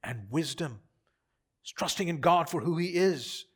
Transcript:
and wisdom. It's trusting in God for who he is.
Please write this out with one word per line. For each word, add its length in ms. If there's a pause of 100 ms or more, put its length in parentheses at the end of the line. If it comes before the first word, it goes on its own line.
and 260
wisdom. 520 (800)
It's 80
trusting 380
in 120
God 300
for 120
who 160
he 180
is. 480 (100)